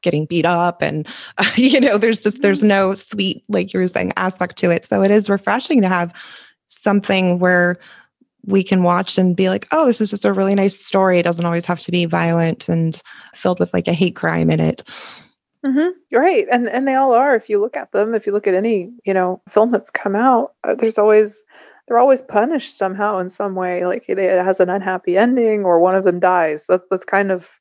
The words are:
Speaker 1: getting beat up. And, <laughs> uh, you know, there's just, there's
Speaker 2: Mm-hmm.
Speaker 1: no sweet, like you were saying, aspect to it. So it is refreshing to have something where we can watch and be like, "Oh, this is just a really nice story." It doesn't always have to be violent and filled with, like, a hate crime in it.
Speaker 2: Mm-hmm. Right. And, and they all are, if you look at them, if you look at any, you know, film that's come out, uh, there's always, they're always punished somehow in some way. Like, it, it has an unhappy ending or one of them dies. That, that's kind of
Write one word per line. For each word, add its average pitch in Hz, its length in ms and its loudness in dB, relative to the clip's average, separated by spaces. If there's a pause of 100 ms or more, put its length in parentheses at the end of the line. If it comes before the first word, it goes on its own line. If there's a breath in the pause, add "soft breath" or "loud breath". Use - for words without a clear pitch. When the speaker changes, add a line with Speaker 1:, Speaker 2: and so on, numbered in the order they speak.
Speaker 1:
getting 156 240 -2
beat 170 180 -2
up. 170 380 -2
And, 151 240 -4 (160)
<laughs> - 160 -14
uh, 190 160 0
you 262 260 4
know, 233 180 2
there's 226 220 0
just, - 220 -4
there's 196 200 2
Speaker 2:
Mm-hmm. 214 60 4
Speaker 1:
no 196 260 2
sweet, 196 540 -6
like 190 240 -2
you 185 60 -2
were 180 80 0
saying, 180 300 -4
aspect 185 420 -4
to 180 140 0
it. 170 120 -2
So 196 180 0
it 196 100 4
is 202 180 2
refreshing 214 520 0
to 185 60 2
have 175 240 -2 (540 loud breath)
something 190 720 0
where 180 400 2 (680 loud breath)
we 196 200 0
can 185 180 0
watch 180 360 0
and 185 180 2
be 190 120 0
like, 190 240 -4
"Oh, 311 140 2
this 233 140 0
is 214 100 0
just 202 140 -6
a 208 80 2
really 196 220 0
nice 196 240 0
story." 190 400 0
It 175 60 0
doesn't 170 220 -2
always 170 200 -4
have 175 140 -4
to - 100 -8
be 175 160 -2
violent 165 600 -2
and 165 320 -2 (340 loud breath)
filled 180 260 -2
with, - 140 -2
like, 175 140 -2
a - 40 0
hate 175 240 0
crime 165 340 0
in 160 100 0
it. 160 220 -2 (840 loud breath)
Speaker 2:
Mm-hmm. 294 520 -2
Right. 285 340 2
And, 240 180 0
and 262 200 -2
they 262 80 0
all 269 180 2
are, 262 220 4
if 226 120 -4
you 208 120 0
look 226 160 -4
at - 160 -10
them, 220 240 0
if 208 100 -4
you 202 60 -2
look 202 160 -2
at 185 60 2
any, 202 360 -2 (140)
you 196 100 -2
know, 185 340 -2
film 220 220 2
that's - 200 -2
come 196 260 -4
out, 247 380 2 (100)
uh, - 100 0
there's 220 240 -2
always, 214 460 2 (420 soft breath)
they're 233 140 0
always 262 200 4
punished 262 560 -2
somehow 202 420 -4
in 185 120 -6
some 202 240 -8
way. 180 320 -4
Like, 202 220 -4
it, 190 100 -4
it 185 240 2
has 190 160 0
an 180 120 2
unhappy 185 460 -2
ending 226 480 2
or 175 140 4
one 185 160 4
of 190 80 2
them 180 160 2
dies. 175 500 0
That, 185 220 2
that's 185 140 -4
kind 196 260 0
of 180 180 -4 (120)